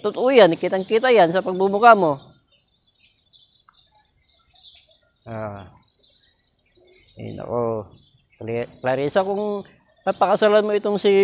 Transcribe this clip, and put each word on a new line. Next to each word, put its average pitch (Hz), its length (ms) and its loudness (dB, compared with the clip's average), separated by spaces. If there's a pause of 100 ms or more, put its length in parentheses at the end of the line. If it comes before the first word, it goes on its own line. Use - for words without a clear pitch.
Totoo 214 320 -2
yan. 180 240 6
Kitang-kita 208 560 -2
yan 180 160 4
sa 180 160 -2
pagmumukha 196 480 4
mo. 165 240 0 (3000)
Ah. 104 400 -14 (1400)
Eh, 110 240 -16
nako. 113 480 -8 (560)
Cla-, 117 280 -10 (120)
Clarissa, 139 400 -4
kung 202 400 -6 (400)
papakasalan 208 640 0
mo 208 80 -4
itong 208 240 -2
si 196 260 2